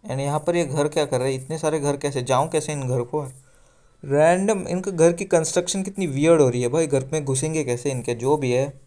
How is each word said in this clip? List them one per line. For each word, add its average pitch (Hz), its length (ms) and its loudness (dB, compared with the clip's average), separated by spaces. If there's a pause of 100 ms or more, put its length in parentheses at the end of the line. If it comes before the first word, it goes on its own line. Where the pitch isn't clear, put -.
(100)
And 135 100 -4
यहाँ 143 200 -2
पर 170 160 0
ये 170 80 2
घर 143 240 0
क्या 147 160 0
कर 131 160 -2
रहे 135 140 0
हैं? 131 100 -8
इतने 156 140 -8
सारे 156 220 0
घर 143 160 0
कैसे, 139 260 -4
जाऊँ 131 260 2
कैसे 156 240 -2
इन 139 160 -4
घर 123 140 0
को? 147 220 -4 (800)
रैंडम, 180 640 2
इनका 185 220 -4
घर 170 220 4
की 170 120 -4
कंस्ट्रक्शन 175 580 0
कितनी 196 240 -4
वियर्ड 151 340 4
हो 135 80 6
रही 123 140 0
है 120 60 0
भाई, 160 180 0
घर 135 260 -2
में 156 120 -2
घुसेंगे 147 400 -2
कैसे 123 260 -2
इनके? 123 240 -4
जो 131 220 0
भी 135 160 0
है 135 340 -2